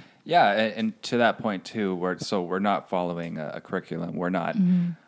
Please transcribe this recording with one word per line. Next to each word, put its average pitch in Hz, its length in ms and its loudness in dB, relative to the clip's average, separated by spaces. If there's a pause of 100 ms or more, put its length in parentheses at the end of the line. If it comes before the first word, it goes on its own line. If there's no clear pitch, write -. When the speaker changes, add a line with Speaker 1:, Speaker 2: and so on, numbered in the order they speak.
(260)
Speaker 1:
Yeah, 151 260 6
and, 107 220 2
and 110 300 -4
to - 140 -2
that 117 220 4
point 107 240 -2
too, 98 320 -2
we're, 90 240 0
so 95 240 -2
we're 90 160 -2
not 98 300 0
following 85 480 -2
a, 76 180 -8
a - 60 -10
curriculum. 165 560 -6
We're 175 120 -2
not, - 280 -2
Speaker 2:
Mm-hmm. 180 320 4 (180)